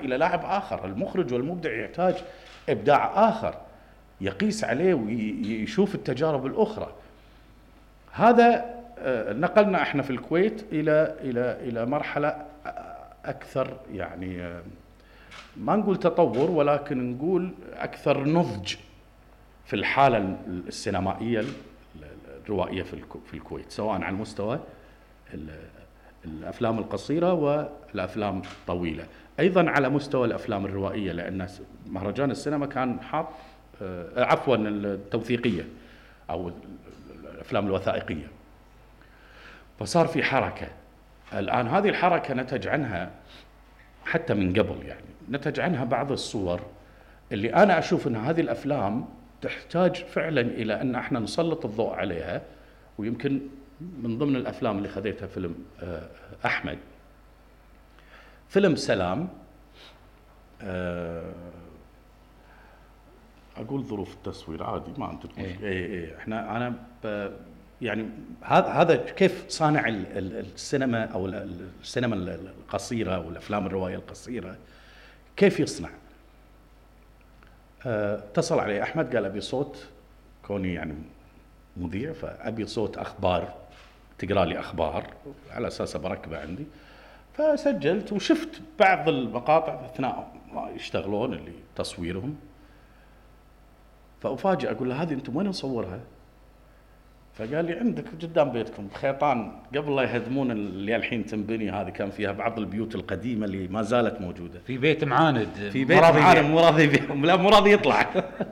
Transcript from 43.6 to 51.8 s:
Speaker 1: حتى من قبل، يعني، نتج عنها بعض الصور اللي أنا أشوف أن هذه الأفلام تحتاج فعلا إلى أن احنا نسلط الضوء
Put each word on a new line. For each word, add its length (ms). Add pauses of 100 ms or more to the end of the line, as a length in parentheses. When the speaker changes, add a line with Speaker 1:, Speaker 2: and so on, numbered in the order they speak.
Speaker 1:
حتى 280
من 200
قبل، 320
يعني، 200 (240)
نتج 300
عنها 240
بعض 280
الصور 500 (680)
اللي 220
أنا 260
أشوف 280
أن 80
هذه 260
الأفلام 640 (360)
تحتاج 540
فعلا 460
إلى 400
أن 140
احنا 240
نسلط 460
الضوء 280